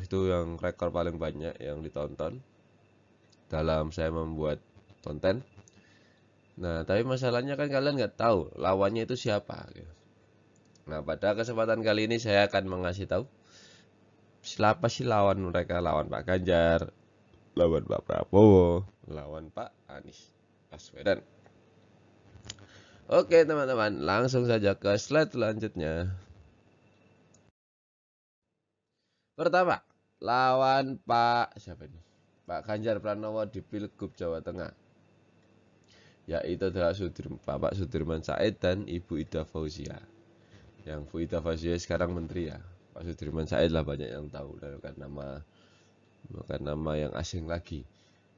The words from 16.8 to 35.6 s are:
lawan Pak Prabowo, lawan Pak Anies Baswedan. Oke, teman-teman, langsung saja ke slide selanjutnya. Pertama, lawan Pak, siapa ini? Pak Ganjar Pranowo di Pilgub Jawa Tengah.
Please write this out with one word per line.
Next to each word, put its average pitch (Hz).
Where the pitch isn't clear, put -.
lawan 82
Pak -
Prabowo, 92
lawan 78
Pak -
Anies -
Baswedan. 82
Oke, 165
teman-teman, 123
langsung 123
saja 104
ke 101
slide 151
selanjutnya. 95
Pertama, 170
lawan 131
Pak, 120
siapa 82
ini? 85
Pak 87
Ganjar 107
Pranowo 107
di 95
Pilgub 101
Jawa 82
Tengah. 87